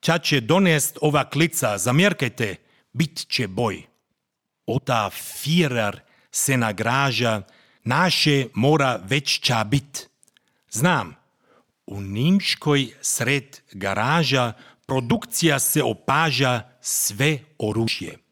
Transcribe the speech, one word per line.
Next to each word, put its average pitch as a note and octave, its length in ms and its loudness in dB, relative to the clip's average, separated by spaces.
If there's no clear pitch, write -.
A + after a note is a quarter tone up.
ča E3+ 180 0
će D3 220 0
donest D#3+ 600 2
ova D3 300 2
klica, C3+ 480 0
zamjerkajte, B2 800 0
bit - 360 -4
će A2+ 200 -4
boj. G2 340 -4
Ota A2+ 440 0
Führer C3 880 -2
se - 260 -2
nagraža, A2+ 840 0
naše C#3+ 720 2
mora C3+ 500 2
već C#3+ 360 -2
ča A2+ 240 0
bit. - 460 -4
Znam, B2+ 460 0
u G2+ 140 -12
Nimškoj C#3 920 0
sred - 600 -2
garaža A#2+ 800 0
produkcija C3+ 720 0
se - 240 0
opaža B2+ 800 0
sve C3+ 580 -2
oružje. A2+ 600 -4